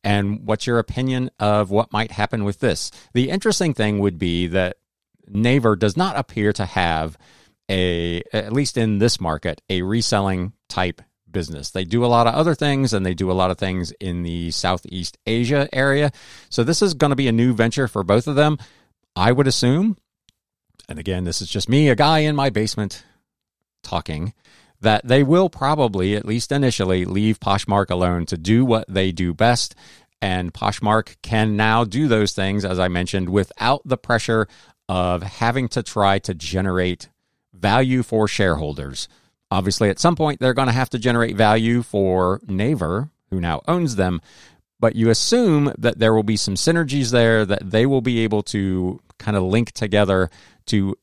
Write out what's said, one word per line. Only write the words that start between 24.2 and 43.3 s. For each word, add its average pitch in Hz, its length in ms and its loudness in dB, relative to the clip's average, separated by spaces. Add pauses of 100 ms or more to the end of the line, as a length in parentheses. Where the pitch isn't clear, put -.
that 107 260 2
they 131 160 4
will 170 260 4
probably, 107 680 0
at 104 100 -6
least 117 240 -4
initially, 98 540 0
leave 104 340 0
Poshmark 101 500 0
alone 87 380 0
to 90 100 -6
do 110 280 2
what 113 240 2
they 95 240 -2
do 87 200 -2
best. 117 440 0 (440)
And 92 320 -4
Poshmark 107 680 -2
can 107 340 0
now 110 280 2
do 127 240 -2
those 107 240 2
things, 98 320 -2
as 92 160 -2
I 92 80 2
mentioned, 90 400 -2
without 110 560 0
the 131 120 -2
pressure 113 520 -2 (400)
of 90 340 0
having 117 460 -2
to 113 160 -4
try 98 340 2
to 98 160 -6
generate 90 760 -2 (460)
value 123 480 2
for 107 240 0
shareholders. 76 800 -2 (460)
Obviously, 98 360 0
at 95 120 -2
some 170 160 2
point, 151 240 -2
they're 127 120 2
gonna 127 200 0
have 127 180 0
to 127 80 -6
generate 117 380 0
value 113 480 2
for 92 640 0
Naver, 101 600 -2 (200)